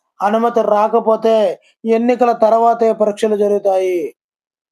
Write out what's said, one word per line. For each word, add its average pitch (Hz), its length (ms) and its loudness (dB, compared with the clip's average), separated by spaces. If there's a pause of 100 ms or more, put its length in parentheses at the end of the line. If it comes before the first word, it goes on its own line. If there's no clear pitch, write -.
(220)
అనుమతి 226 400 0
రాకపోతే 214 1000 0 (240)
ఎన్నికల 233 480 0
తర్వాతే 226 600 2
పరీక్షలు 214 440 -2
జరుగుతాయి. 190 800 -2 (560)